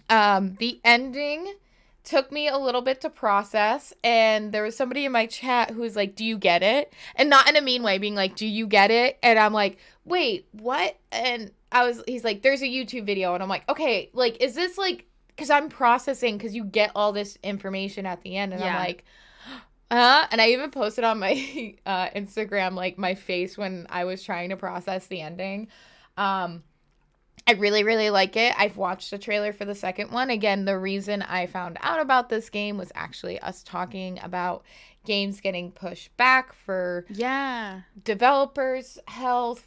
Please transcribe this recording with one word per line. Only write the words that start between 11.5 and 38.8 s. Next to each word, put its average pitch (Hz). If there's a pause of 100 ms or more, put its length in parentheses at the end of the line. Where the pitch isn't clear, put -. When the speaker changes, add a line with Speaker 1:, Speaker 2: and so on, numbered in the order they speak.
Speaker 1:
I 247
was, 240
he's 240
like, 208
"There's 269
a 277
YouTube 247
video." 196
And 185
I'm 190
like, -
"Okay, 277
like, 233
is 247
this, 359
like," 370 (320)
'cause 294
I'm 294
processing, 247
'cause 208
you 226
get 208
all 208
this 202
information 196
at 175
the 185
end. 196
And 185
I'm 180
Speaker 2:
Yeah. 170
Speaker 1:
like, 180 (420)
<gasps> -
"Uh?" 247
And 226
I 226
even 269
posted 233
on 220
my, 269
<laughs> -
uh, 185
Instagram, 196
like, 185
my 185
face 180
when 185
I 180
was 185
trying 175
to 190
process 185
the 185
ending. 190 (480)
Um, 185 (840)
I 240
really, 208
really 220
like 190
it. 233
I've 202
watched 190
the 208
trailer 208
for 208
the 202
second 196
one. 254
Again, 202
the 196
reason 196
I 180
found 175
out 330
about 262
this 226
game 208
was 185
actually -
us -
talking 185
about 180 (420)
games 202
getting 180
pushed -
back 262
for 180
Speaker 2:
Yeah. 233 (220)
Speaker 1:
developers' 262 (100)